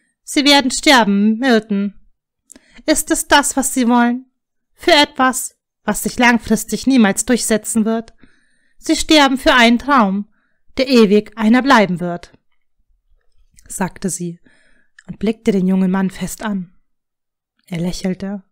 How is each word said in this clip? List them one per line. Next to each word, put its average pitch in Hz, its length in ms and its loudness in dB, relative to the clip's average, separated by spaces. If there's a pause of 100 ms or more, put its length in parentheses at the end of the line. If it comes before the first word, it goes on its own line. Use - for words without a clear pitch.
(240)
„Sie 294 200 -2
werden 277 280 2
sterben, 220 680 2
Milton. 214 560 -2 (920)
Ist 320 240 0
es - 160 -4
das, 285 280 2
was - 200 -4
Sie 254 120 0
wollen? 240 380 0 (480)
Für - 200 0
etwas, 269 640 0 (280)
was - 200 -4
sich - 140 -6
langfristig 240 720 -2
niemals 220 380 2
durchsetzen 220 600 -2
wird. 226 280 -6 (640)
Sie - 180 -4
sterben 277 420 2
für 302 160 0
einen 233 260 4
Traum, 208 500 0 (480)
der 269 100 -2
ewig 214 500 2
einer 226 240 2
bleiben 214 380 2
wird“, 175 320 -10 (1400)
sagte - 420 -8
sie 170 300 -10 (680)
und 165 100 -16
blickte 214 340 -4
den 185 160 0
jungen 190 240 0
Mann 190 200 -2
fest - 320 -12
an. 196 280 -8 (960)
Er 175 120 -8
lächelte. 190 720 -8